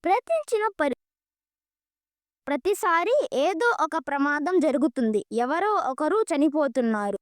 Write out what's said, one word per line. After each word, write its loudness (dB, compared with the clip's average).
ప్రయత్నించిన 0
పరి-, -2
ప్రతిసారి 0
ఏదో 0
ఒక -2
ప్రమాదం -2
జరుగుతుంది. 2
ఎవరో 0
ఒకరు -2
చనిపోతున్నారు. 0